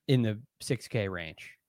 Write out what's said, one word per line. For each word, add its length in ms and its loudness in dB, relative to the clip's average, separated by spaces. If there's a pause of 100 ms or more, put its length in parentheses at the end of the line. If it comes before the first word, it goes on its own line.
in 140 6
the 140 2 (240)
six 280 -4
K 180 0
range. 460 -8 (160)